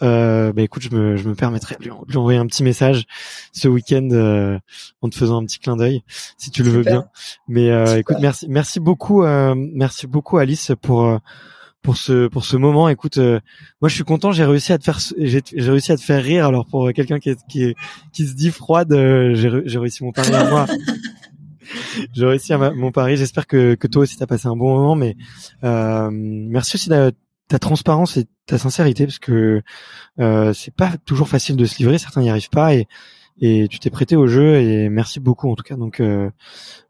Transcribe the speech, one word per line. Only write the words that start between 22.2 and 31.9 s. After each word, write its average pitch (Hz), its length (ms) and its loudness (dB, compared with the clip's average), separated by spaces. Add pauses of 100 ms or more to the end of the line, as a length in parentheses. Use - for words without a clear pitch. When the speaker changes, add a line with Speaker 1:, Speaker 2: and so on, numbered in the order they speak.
Speaker 1:
réussi 139 280 0
à 143 40 2
ma, 139 140 0
mon 127 200 -4
pari. 135 260 0
J'espère 135 300 -4
que, 123 280 4
que - 120 -2
toi 143 160 2
aussi, - 140 -4
t'as 131 100 -6
passé 123 200 -4
un 117 80 -4
bon 131 220 0
moment. 147 180 2
Mais, 120 200 -2 (480)
euh, 110 480 -2
merci 107 640 -6
aussi - 140 -4
de 139 220 4 (360)
ta 143 120 0
transparence 156 580 0
et 120 80 0 (200)
ta 135 120 -2
sincérité, 135 480 0
parce 139 140 -6
que, 110 420 2 (580)
euh, 110 340 2
c'est - 200 -14
pas 185 180 0 (140)
toujours 143 240 0
facile 139 260 -2
de 123 100 2
se - 140 -4
livrer. 131 180 4